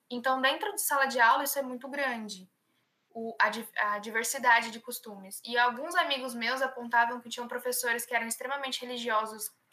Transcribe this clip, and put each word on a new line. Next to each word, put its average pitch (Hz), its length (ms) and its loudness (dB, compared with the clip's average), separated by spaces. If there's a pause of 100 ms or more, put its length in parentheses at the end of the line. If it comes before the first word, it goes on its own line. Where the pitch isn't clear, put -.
Então, 262 320 0
dentro 320 320 2
de - 80 -4
sala 277 240 2
de 247 140 0
aula, 254 240 8
isso 277 160 -2
é - 20 2
muito 254 280 -8
grande, 226 600 -4 (600)
o, 226 320 -8
a 214 80 6
di-, 220 180 -4 (100)
a 208 220 2
diversidade 233 720 2
de 226 80 -10
costumes. 202 640 -12
E 240 140 -4
alguns 247 380 2
amigos 262 400 0
meus 240 260 0
apontavam 240 580 2
que 240 100 -14
tinham 240 180 -6
professores 247 580 -2
que - 100 -4
eram 226 120 -2
extremamente 254 540 -4
religiosos, 226 680 -2 (220)